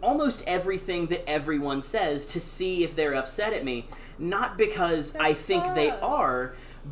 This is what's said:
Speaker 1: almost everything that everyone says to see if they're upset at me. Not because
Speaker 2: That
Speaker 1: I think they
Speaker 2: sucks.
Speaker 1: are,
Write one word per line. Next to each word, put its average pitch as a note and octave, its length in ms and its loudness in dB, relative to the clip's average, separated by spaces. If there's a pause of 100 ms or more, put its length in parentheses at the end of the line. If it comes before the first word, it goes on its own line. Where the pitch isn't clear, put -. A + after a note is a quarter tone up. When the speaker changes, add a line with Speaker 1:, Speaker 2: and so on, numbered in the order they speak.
Speaker 1:
almost C#4+ 440 2
everything F3+ 600 -2
that E3+ 200 -2
everyone C#3+ 540 0
says D#3 440 0
to - 140 -2
see F#3 420 2
if D#3 140 0
they're D3+ 180 2
upset G#3 380 0
at D#3 120 -2
me. A#2+ 220 -4 (320)
Not G3+ 380 -2
because E3+ 560 2
Speaker 2:
That - 100 -2
Speaker 1:
I D#3 120 4
think F3+ 400 0
they D3+ 160 4
Speaker 2:
sucks. - 120 -4
Speaker 1:
are, C3 540 0 (360)